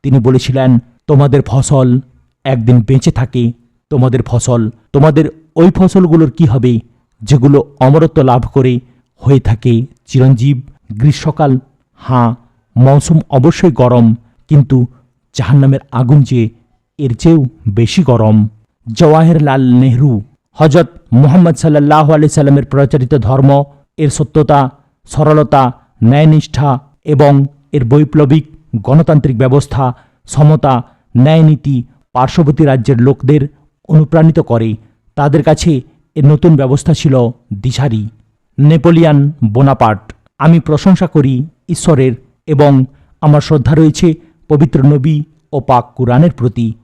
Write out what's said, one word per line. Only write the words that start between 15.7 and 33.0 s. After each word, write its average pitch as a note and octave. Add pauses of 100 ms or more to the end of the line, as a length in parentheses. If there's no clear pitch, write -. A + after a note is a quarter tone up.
আগুন B2+
যে A#2 (500)
এর B2
চেয়েও E3 (240)
বেশি A2+
গরম। A2 (440)
জওয়াহরলাল D3+
নেহরু। A#2+ (300)
হযরত D#3 (240)
মুহাম্মদ D3+
সাল্লাল্লাহু D3+
আলাইহি D3+
সাল্লামের C#3+
প্রচারিত C3+
ধর্ম, C3+ (320)
এর D3+
সত্যতা, C#3+ (360)
সরলতা, D3+ (320)
ন্যায়নিষ্ঠা C#3+ (260)
এবং C#3 (280)
এর C3+
বৈপ্লবিক D3 (300)
গণতান্ত্রিক C3+
ব্যবস্থা, C3 (340)
সমতা, C#3+ (340)
ন্যায়নীতি D3 (300)
পার্শ্ববর্তী C#3
রাজ্যের B2+